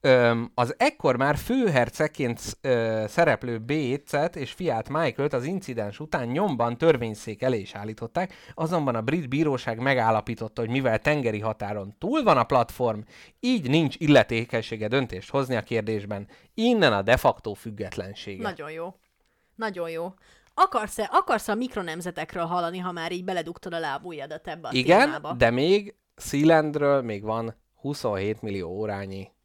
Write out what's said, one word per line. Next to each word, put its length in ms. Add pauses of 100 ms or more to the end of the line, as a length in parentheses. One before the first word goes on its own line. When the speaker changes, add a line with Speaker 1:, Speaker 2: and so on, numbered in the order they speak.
Speaker 1:
Öm, 480
az 240
ekkor 380
már 200
főhercegként 1000
sz-, 220
ö, 480
szereplő 520
Bates-et 760
és 160
fiát 360
Michael-t 440
az 120
incidens 560
után 280
nyomban 500
törvényszék 640
elé 160
is 160
állították, 580 (220)
azonban 400
a 80
brit 260
bíróság 500
megállapította, 840
hogy 100
mivel 280
tengeri 420
határon 580
túl 240
van 140
a 80
platform, 540 (420)
így 280
nincs 300
illetékessége 920
döntést 420
hozni 260
a 60
kérdésben. 640 (280)
Innen 380
a 100
de 140
facto 360
függetlensége. 920
Speaker 2:
Nagyon 280
jó. 240 (600)
Nagyon 360
jó. 220 (420)
Akarsz-e, 580
akarsz 360
a 60
mikronemzetekről 880
hallani, 340
ha 140
már 200
így 120
beledugtad 500
a 40
lábujjadat 680
ebbe 200
a 60
Speaker 1:
Igen, 300
Speaker 2:
témába? 280
Speaker 1:
de 180
még 440 (220)
Sealandről 840
még 200
van 320 (260)
huszonhét 640
millió 260
órányi 640 (120)